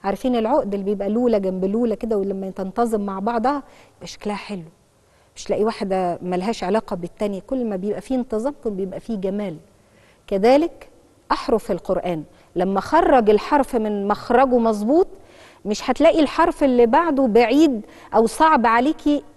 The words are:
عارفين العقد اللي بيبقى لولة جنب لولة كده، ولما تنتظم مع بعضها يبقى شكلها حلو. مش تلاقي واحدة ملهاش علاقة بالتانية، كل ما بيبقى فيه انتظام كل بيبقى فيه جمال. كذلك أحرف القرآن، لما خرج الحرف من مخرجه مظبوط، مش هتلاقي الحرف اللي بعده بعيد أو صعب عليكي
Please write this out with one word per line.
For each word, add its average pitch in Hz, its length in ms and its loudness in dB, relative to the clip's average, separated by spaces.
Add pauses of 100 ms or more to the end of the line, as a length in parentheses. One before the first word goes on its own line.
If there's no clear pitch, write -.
عارفين 202 320 -2
العقد 220 380 0
اللي 202 100 -6
بيبقى 202 240 -2
لولة 226 300 2
جنب 185 260 -2
لولة 220 300 0
كده، 220 240 -4
ولما 196 320 -4
تنتظم 214 500 -2
مع 196 180 -6
بعضها 233 440 -2 (340)
يبقى 175 100 -20
شكلها 208 300 -8
حلو. 185 260 -12 (760)
مش - 80 -16
تلاقي 202 200 0
واحدة 190 580 -2
ملهاش 180 420 -4
علاقة 202 320 -2
بالتانية، 190 440 -6
كل 254 240 -6
ما 208 120 -4
بيبقى 196 240 -6
فيه 262 160 -4
انتظام 247 380 -4 (100)
كل 226 60 -4
بيبقى 190 300 -8
فيه 226 160 -8
جمال. 196 400 -6 (680)
كذلك 254 640 2 (440)
أحرف - 380 -2
القرآن، 175 540 -4 (320)
لما 185 240 0
خرج 302 500 4
الحرف 254 460 2
من 208 320 -2
مخرجه 247 500 2
مظبوط، 226 480 2 (580)
مش 214 260 -4
هتلاقي 302 300 4
الحرف 320 440 2
اللي 240 220 4
بعده 277 400 2
بعيد 240 600 4 (280)
أو 220 120 4
صعب 311 400 2
عليكي 285 560 0 (140)